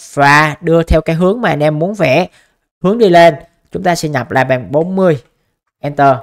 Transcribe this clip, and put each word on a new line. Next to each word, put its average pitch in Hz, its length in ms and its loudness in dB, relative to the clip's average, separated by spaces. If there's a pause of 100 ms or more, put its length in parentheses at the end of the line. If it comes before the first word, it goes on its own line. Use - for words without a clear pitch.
(140)
và 147 460 2
đưa 165 220 0
theo 165 180 0
cái 160 160 -4
hướng 185 240 0
mà 220 80 -2
anh 147 140 -2
em 151 160 0
muốn 185 160 -4
vẽ, 170 320 0 (560)
hướng 202 160 0
đi 220 100 4
lên. 170 260 6 (380)
Chúng 180 100 -10
ta 175 120 -2
sẽ 160 140 -8
nhập 135 220 -6
là 131 140 0
bằng 127 280 -4
bốn 170 240 -2
mươi. 175 260 0 (580)
Enter. 143 420 0